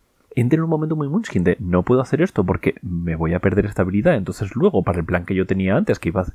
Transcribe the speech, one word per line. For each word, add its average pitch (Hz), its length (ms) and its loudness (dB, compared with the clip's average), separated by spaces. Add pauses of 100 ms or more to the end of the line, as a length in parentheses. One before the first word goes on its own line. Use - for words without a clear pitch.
(360)
entre 123 220 2
en 160 60 0
un 165 60 -2
momento 156 260 0
muy 151 140 -2
munchkin 170 340 -2
de, 87 160 2
"No 90 240 2
puedo 127 180 4
hacer 139 200 0
esto 139 240 0
porque 90 360 0
me 85 340 -4
voy 82 180 0
a 87 60 0
perder 101 260 2
estabilidad, 101 500 0
entonces 98 400 -6
luego 127 280 2
para 87 160 0
el 80 60 -2
plan 87 200 -2
que 98 100 -2
yo 92 100 0
tenía 95 300 0
antes, 180 240 0
que - 100 -4
iba 87 120 0
a, 90 140 -6